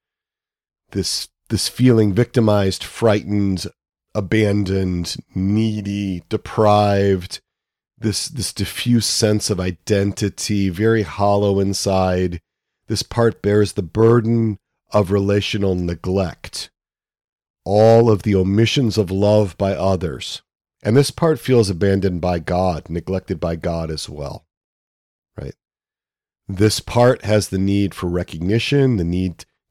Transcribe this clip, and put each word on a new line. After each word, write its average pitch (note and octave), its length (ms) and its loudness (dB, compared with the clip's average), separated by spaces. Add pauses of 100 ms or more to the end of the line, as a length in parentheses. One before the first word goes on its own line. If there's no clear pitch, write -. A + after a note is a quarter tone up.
(920)
this, - 380 -6 (200)
this - 200 -2
feeling A2+ 420 4
victimized, G#2 720 0
frightened, G2+ 840 -2 (480)
abandoned, G2 1000 -2 (180)
needy, G2+ 960 -2
deprived, G2+ 1120 0 (560)
this, A2 320 -4
this - 220 -6
diffuse A#2 540 -2
sense G#2+ 460 0
of F#2 80 -2
identity, G2 1080 -2
very G#2+ 340 0
hollow G2+ 560 2
inside. F#2 840 0 (460)
This G#2+ 160 -4
part A#2 400 -2
bears G#2 300 2
the F#2+ 100 -6
burden A2+ 760 2 (340)
of G2 200 2
relational G2+ 640 0
neglect, F2+ 960 -4 (960)
all A2+ 460 6
of G2+ 100 2
the G#2 140 0
omissions G#2+ 640 2
of F#2+ 120 0
love G2+ 480 2
by G2 160 0
others. F2 720 -4 (400)
And A2 120 0
this C#3 140 4
part D#3+ 300 -2
feels A#2+ 300 2
abandoned F#2+ 520 0
by F2+ 160 -2
God, F2 520 -2
neglected F2 500 -6
by E2+ 160 -4
God E2 340 -6
as D#2 180 -10
well, D2 380 -14 (880)
right? - 200 -12 (920)
This G2+ 320 0
part A#2+ 460 2
has G#2 240 0
the F#2+ 80 -2
need G2 380 0
for F2+ 120 -6
recognition, G2+ 880 0
the F2 60 0
need F2 420 -4 (260)